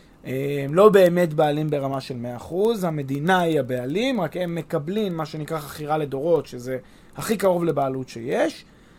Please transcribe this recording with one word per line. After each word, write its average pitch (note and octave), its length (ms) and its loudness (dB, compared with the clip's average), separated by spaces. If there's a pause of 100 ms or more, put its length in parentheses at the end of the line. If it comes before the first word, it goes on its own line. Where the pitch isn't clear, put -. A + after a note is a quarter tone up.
(260)
אה, C#3 380 -4
הם C#3 100 -4
לא G3 140 10
באמת F3 460 6
בעלים D3+ 360 2
ברמה C3+ 300 -4
של C3 160 -10
מאה A#2+ 200 -8
אחוז, F#3+ 480 -2
המדינה D3+ 560 0
היא D#3+ 200 2
הבעלים, C#3 600 -2
רק D#3+ 160 -4
הם E3+ 180 -4
מקבלים E3+ 600 -4
מה D#3+ 100 -6
שנקרא D#3 320 -8
חכירה D3 400 -4
לדורות, C#3+ 480 0
שזה B2+ 320 -8 (380)
הכי G#3 200 -2
קרוב F3+ 280 2
לבעלות C3+ 440 -2
שיש, F3+ 560 -4 (340)